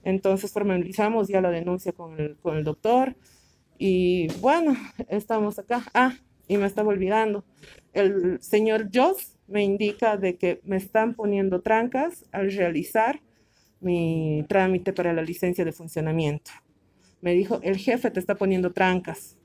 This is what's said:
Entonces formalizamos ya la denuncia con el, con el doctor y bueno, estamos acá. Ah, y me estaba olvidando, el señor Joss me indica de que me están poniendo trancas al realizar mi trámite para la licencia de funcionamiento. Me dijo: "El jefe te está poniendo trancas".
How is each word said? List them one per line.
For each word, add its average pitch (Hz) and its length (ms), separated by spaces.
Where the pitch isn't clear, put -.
Entonces 190 480
formalizamos 196 760
ya 196 120
la 180 120
denuncia 175 400
con 160 280
el, 151 180
con 156 200
el 156 60
doctor 240 520
y 180 500
bueno, 285 360
estamos 208 520
acá. 240 240
Ah, 254 200
y 202 100
me 202 80
estaba 214 240
olvidando, 208 540
el 190 480
señor 220 520
Joss 311 420
me 202 160
indica 208 520
de 190 220
que 208 260
me 190 140
están 220 380
poniendo 196 460
trancas 247 680
al 196 200
realizar 196 680
mi 160 680
trámite 185 460
para 175 180
la 165 120
licencia 175 420
de 160 60
funcionamiento. 156 800
Me 175 120
dijo: 196 300
"El 190 140
jefe 240 340
te - 80
está 190 160
poniendo 185 360
trancas". 185 720